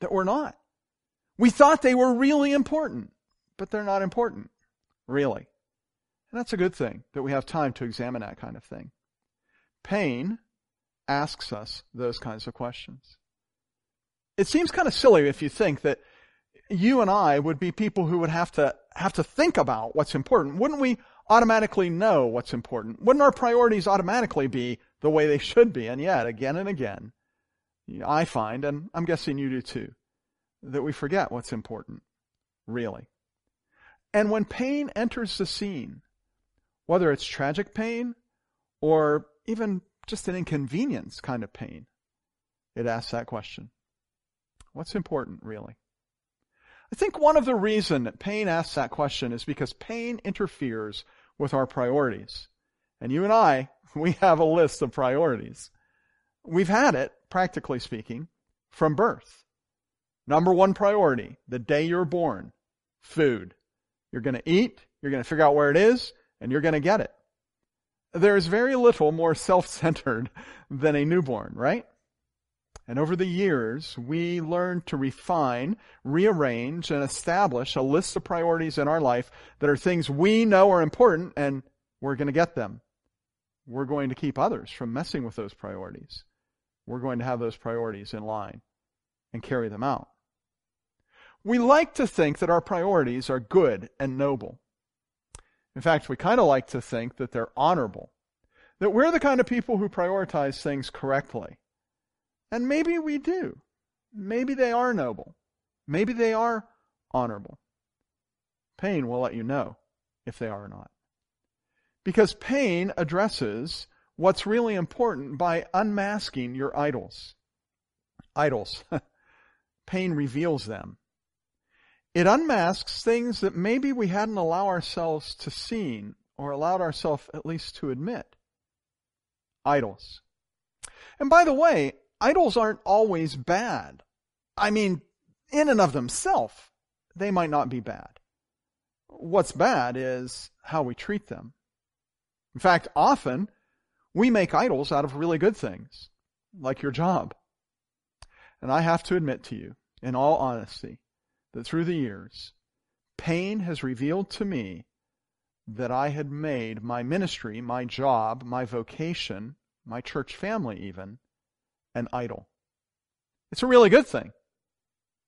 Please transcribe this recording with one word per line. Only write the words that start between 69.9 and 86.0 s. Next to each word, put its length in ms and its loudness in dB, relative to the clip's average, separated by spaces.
<laughs> 200 -20
than 240 0
a 120 2
newborn, 480 -2
right? 320 -2
And 100 -4
over 160 0
the 120 0
years, 720 -2
we 440 -4
learn 460 -2
to 100 -6
refine, 800 -2
rearrange, 880 0
and 120 0
establish 760 -2
a 60 0
list 340 0
of 80 -4
priorities 520 -2
in 120 0
our 120 2
life 300 2
that 100 4
are 60 4
things 340 0
we 340 6
know 260 8
are 120 6
important, 540 4
and 260 -2
we're 160 -4
gonna 160 -2
get 220 2
them. 260 -8
We're 180 -6
going 240 -2
to 80 -6
keep 220 -6
others 320 -2
from 220 -8
messing 320 -6
with 120 -10
those 180 -10
priorities. 680 -14